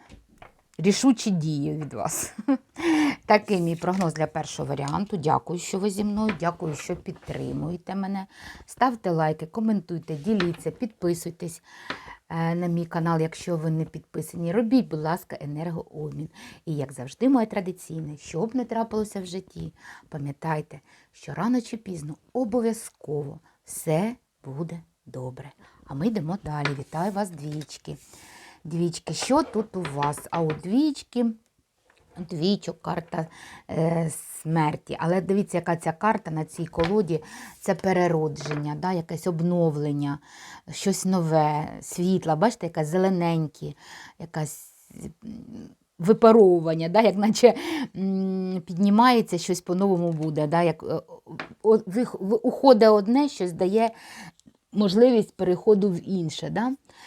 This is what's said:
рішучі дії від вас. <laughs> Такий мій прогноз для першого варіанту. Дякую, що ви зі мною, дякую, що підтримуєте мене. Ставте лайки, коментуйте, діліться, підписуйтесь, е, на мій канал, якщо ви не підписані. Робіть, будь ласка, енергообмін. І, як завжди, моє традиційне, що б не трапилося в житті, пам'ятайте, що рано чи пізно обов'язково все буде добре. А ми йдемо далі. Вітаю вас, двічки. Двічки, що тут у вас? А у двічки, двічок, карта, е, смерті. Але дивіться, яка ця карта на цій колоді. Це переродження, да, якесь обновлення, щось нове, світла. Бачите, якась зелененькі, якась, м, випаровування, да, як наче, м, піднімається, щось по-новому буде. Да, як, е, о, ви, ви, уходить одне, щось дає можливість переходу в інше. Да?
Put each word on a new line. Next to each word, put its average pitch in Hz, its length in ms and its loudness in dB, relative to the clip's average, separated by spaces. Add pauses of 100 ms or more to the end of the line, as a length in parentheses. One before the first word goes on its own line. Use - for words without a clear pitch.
(800)
рішучі 208 520 4
дії 151 460 0
від 143 180 -8
вас. - 400 -6 (120)
<laughs> 302 800 0
Такий 208 340 2
мій 170 160 0
прогноз 170 380 0
для 156 120 0
першого 151 420 -8
варіанту. 160 480 -4
Дякую, 151 420 0
що 190 200 -6
ви 202 120 0
зі 202 140 -4
мною, 208 360 -2
дякую, 170 340 -4
що 175 220 -8
підтримуєте 147 1000 -8
мене. 196 320 -6 (400)
Ставте 233 440 -2
лайки, 156 360 0
коментуйте, 175 680 -4
діліться, 170 560 -2
підписуйтесь, 170 920 -6 (640)
е, 165 260 -2
на 175 120 -2
мій 170 200 -2
канал, 165 340 0
якщо 160 360 -2
ви 160 140 -2
не 160 140 0
підписані. 170 680 -8
Робіть, 226 360 2
будь 156 120 -6
ласка, 160 400 -4
енергообмін. 151 880 -8 (380)
І, 160 100 -4
як 139 160 -6
завжди, 135 360 -2
моє 247 180 6
традиційне, 175 720 -8
що 165 300 -4
б 233 80 -10
не 247 100 -2
трапилося 220 560 -4
в 185 60 -12
житті, 170 460 -12 (360)
пам'ятайте, 151 720 -6 (320)
що - 220 -14
рано 233 260 0
чи 240 160 -10
пізно 160 380 -10 (180)
обов'язково 220 1080 -4 (240)
все 190 520 -2 (280)
буде 165 360 -8 (260)
добре. 131 460 -12 (340)
А - 80 -12
ми 147 120 -2
йдемо 196 380 -2
далі. 147 240 -4 (100)
Вітаю 165 340 -4
вас, 196 180 -2
двічки. 151 640 -10 (680)
Двічки, 165 500 -4
що 285 280 2
тут 214 340 -6
у 180 80 -6 (100)
вас? 147 240 -2 (120)
А 170 120 -2
у 156 100 0
двічки, 240 720 0 (1040)
двічок, 175 520 -2
карта, 165 440 -6 (440)
е, 165 400 0 (320)
смерті. 156 580 -2
Але 180 200 2
дивіться, 190 380 0
яка 170 180 0
ця 165 160 -4
карта 214 380 -2
на 156 140 -4
цій 165 220 -8
колоді. 170 580 0 (360)
Це 196 140 -2
переродження, 156 1000 0
да, 175 180 -2
якесь 165 340 -4
обновлення, 151 920 0 (520)
щось - 340 -2
нове, 160 640 2 (120)
світла. 175 560 0
Бачите, 196 300 0
якась 156 220 -2
зелененькі, 170 880 0 (420)
якась, 165 560 -10 (500)
м, - 460 -16 (280)
випаровування, 175 920 8
да, 196 120 6
як 190 160 6
наче, 214 380 8 (420)
м, 190 720 -2
піднімається, 208 720 4
щось 175 220 -2
по-новому 180 520 2
буде. 151 340 -2
Да, 170 160 2
як, 160 200 2
е, - 180 -4 (600)
о, 220 240 8
ви, 190 260 0
ви, 202 240 -2
уходить 233 520 6
одне, 233 400 4
щось 180 240 -4
дає 208 380 2 (840)
можливість 208 640 4
переходу 190 540 4
в 175 180 -6
інше. 165 420 -4
Да? 226 220 -2 (340)